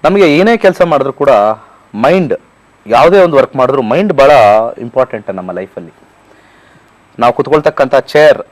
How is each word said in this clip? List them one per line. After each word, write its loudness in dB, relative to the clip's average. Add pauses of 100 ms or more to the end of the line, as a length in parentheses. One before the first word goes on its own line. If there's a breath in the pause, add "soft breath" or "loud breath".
ನಮಗೆ 2
ಏನೇ 2
ಕೆಲ್ಸ 0
ಮಾಡಿದ್ರು -2
ಕೂಡ -2 (640 soft breath)
ಮೈಂಡ್, -2 (540)
ಯಾವುದೇ 2
ಒಂದು 0
ವರ್ಕ್ 0
ಮಾಡಿದ್ರು -2
ಮೈಂಡ್ -2
ಬಹಳ 2 (460)
ಇಂಪಾರ್ಟೆಂಟ್ -6
ನಮ್ಮ -12
ಲೈಫಲ್ಲಿ. -14 (1300 soft breath)
ನಾವು 2
ಕುತ್ಕೊಳ್ತಕ್ಕಂಥ -2
chair 2